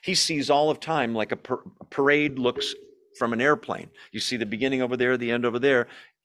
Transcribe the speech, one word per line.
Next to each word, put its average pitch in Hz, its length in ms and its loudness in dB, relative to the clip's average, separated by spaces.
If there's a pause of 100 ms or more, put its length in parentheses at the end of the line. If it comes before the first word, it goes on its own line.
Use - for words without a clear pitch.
He 190 120 -4
sees 143 360 -2
all 147 200 6
of 147 120 -2
time 127 340 -2
like 107 160 -2
a - 60 -4
par-, - 260 -6 (160)
a - 60 -20
parade 143 520 2
looks 123 380 -2 (420)
from 117 160 0
an 113 80 -2
airplane. - 480 0 (240)
You 107 80 -6
see - 160 -4
the 113 80 -2
beginning 127 360 -2
over 123 140 -2
there, 127 220 2
the 120 140 -4
end 120 140 -2
over 120 140 0
there, 127 300 2 (360)